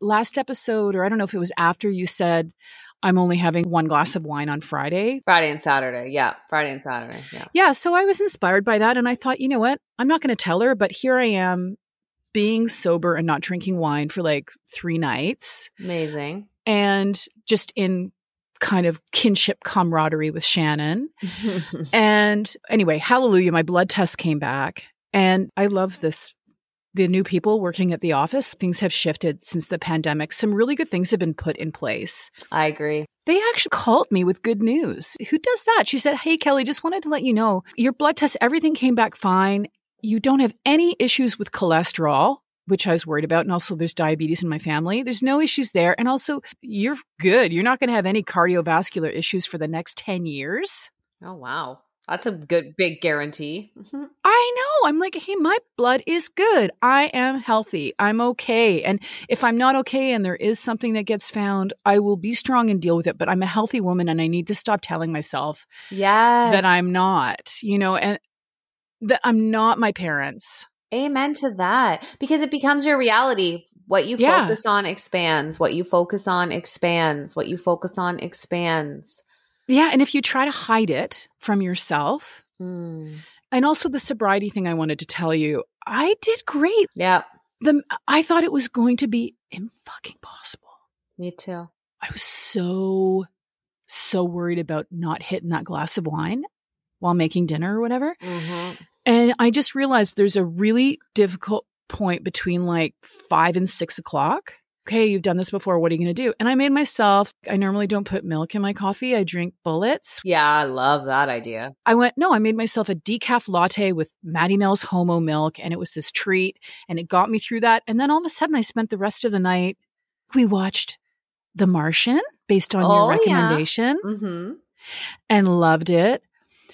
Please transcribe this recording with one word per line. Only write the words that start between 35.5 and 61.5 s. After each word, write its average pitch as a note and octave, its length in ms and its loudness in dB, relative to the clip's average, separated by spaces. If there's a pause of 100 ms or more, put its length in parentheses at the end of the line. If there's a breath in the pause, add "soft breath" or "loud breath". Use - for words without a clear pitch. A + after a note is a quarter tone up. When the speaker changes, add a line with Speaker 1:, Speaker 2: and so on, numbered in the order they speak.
Speaker 1:
that? A4 240 4
She C#4 100 -2
said, C#4+ 180 2
"Hey, D#4+ 200 -2
Kelly, C#4 260 2
just B3+ 220 -4
wanted F4+ 200 -4
to D#4 40 -8
let C#4 160 -4
you B3+ 80 0
know, G#3+ 300 0 (140)
your B3 160 0
blood D4 240 0
test, - 240 2
everything D4+ 340 0
came B3+ 200 0
back A3 220 0
fine. G3 500 0 (360)
You A3 180 -2
don't C4+ 200 4
have A#3+ 140 2 (100)
any E4 360 4
issues B3+ 380 2
with G3+ 120 -8
cholesterol," E3 880 2 (280)
which F#3+ 200 0
I F3+ 60 2
was E3 140 0
worried D3+ 180 -2
about. E3 200 2
And G3 80 -2
also F3 220 0
there's D#3+ 200 -2
diabetes D#3 500 -2
in E3+ 40 -2
my D3+ 120 -4
family. E3+ 420 -2
There's A#3+ 200 -2
no C4+ 180 2
issues C#4+ 320 0
there. F#3 260 2
And A#3 80 0
also C4+ 360 0 (180 loud breath)
you're A#3 360 -4 (240)
good. F#3 320 4
You're F3 120 0
not B3+ 160 0
gonna A#3+ 120 0
have G3+ 140 0
any G3+ 160 0
cardiovascular E3+ 880 0
issues E3 340 -2
for E3+ 120 -6
the D3+ 100 -4
next E3 280 -4
ten F3+ 300 -6
years. D#3+ 640 0 (320)
Speaker 2:
Oh, - 120 -16
wow. C3 460 -10 (260)
That's F3+ 200 -6
a A3 60 -4
good, D#3 440 -2
big E3+ 240 2
guarantee. D3+ 720 -4 (100)
<laughs> C#4 420 -12
Speaker 1:
I A#4+ 320 4
know. C5 320 2
I'm D4+ 100 0
like, F#4 160 -2
"Hey, F#4+ 220 -8
my E4+ 200 2 (220)
blood B3+ 280 2
is E4 220 -2
good. F4 420 2 (120)
I C4+ 220 4 (100)
am C4 260 0
healthy. G#3+ 580 -2
I'm G#3+ 220 0
okay. A#3 640 2
And G3 180 0 (260 loud breath)
if A#3+ 160 -2
I'm A#3 140 2
not C4 200 4
okay C4+ 360 0
and A3 100 0
there F3+ 140 -2
is A3 240 0
something A3+ 320 0
that G#3+ 120 -2
gets G#3 260 -2
found, G3+ 420 -2 (140)